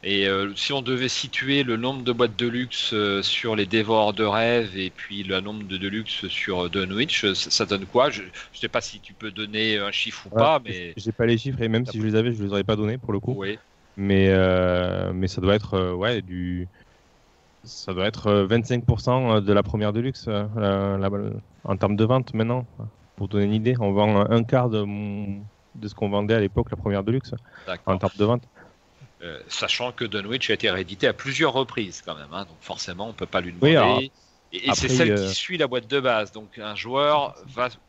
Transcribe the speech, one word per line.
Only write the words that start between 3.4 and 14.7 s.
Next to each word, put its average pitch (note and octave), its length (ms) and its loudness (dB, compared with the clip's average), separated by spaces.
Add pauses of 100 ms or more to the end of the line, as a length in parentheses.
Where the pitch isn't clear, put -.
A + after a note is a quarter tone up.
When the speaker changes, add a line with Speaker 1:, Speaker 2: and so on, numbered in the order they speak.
Speaker 1:
les G2+ 100 0
Dévoreurs G#2+ 460 2
de G#2 140 0
Rêves A2 520 2
et F#2 120 -4
puis G2+ 340 -10
le F#2+ 160 0
nombre G#2 240 -10
de, F#2+ 140 -6
de F#2+ 100 -4
luxe G#2+ 400 -6
sur, F2+ 380 -2
euh, F2 40 -4
Dunwich, F#2+ 540 -2
euh, G2+ 100 2
ça, - 160 -4
ça - 160 2
donne F#2+ 200 -4
quoi ? B2 240 2
Je, G2+ 140 -8 (280)
je - 80 -20
sais A2+ 80 -6
pas A2+ 140 -2
si - 180 -12
tu - 140 -20
peux G#2 180 -10
donner G#2+ 460 -2
un G2+ 140 -2
chiffre - 360 -6
ou - 40 -16
Speaker 2:
Voilà, C#3 280 4
Speaker 1:
pas, - 60 -6
mais F2+ 320 -8
Speaker 2:
j'ai A2 160 -6
pas A#2 120 0
les A#2 120 4
chiffres B2+ 240 -4
et A2+ 80 0
même A2+ 160 2
si A2 160 -6
je G#2+ 40 0
les G#2+ 100 0
avais, A#2 180 2
je G#2+ 100 -4
les G2 80 -2
aurais G2+ 140 0
pas G#2+ 100 2
donnés G#2+ 220 -2
pour A#2 160 -6
le G2 80 -2
coup. B2 160 -4
Speaker 1:
Oui. G2 200 -6 (380)
Speaker 2:
Mais, G2 320 6
euh, F#2 880 4